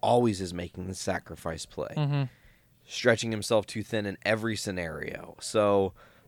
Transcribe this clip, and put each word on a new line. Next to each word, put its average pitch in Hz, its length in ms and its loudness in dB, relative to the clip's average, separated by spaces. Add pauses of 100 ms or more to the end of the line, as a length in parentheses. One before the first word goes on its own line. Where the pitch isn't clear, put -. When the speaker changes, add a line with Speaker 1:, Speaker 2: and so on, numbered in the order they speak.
Speaker 1:
always 113 400 4
is 87 120 -4
making 90 340 -8
the 92 80 -6
sacrifice 82 720 -6
play. - 300 -8
Speaker 2:
Mm-hmm. 143 280 0 (640)
Speaker 1:
Stretching 117 460 2
himself 107 340 2
too 107 180 -6
thin 107 220 -2
in 98 200 -4
every 107 320 0
scenario. 85 800 -6
So 101 540 4 (340)